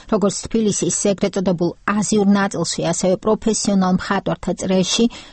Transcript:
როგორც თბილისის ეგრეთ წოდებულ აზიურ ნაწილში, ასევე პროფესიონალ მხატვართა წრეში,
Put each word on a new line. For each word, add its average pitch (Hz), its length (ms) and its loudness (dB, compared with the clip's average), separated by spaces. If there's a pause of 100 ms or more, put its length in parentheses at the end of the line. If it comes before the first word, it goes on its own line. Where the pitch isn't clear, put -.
როგორც 202 300 0 (100)
თბილისის 208 520 0 (120)
ეგრეთ 190 240 -2
წოდებულ 180 360 0 (200)
აზიურ 208 400 2
ნაწილში, 196 560 0
ასევე 185 320 0
პროფესიონალ 208 800 0
მხატვართა - 560 -4
წრეში, 185 500 0 (280)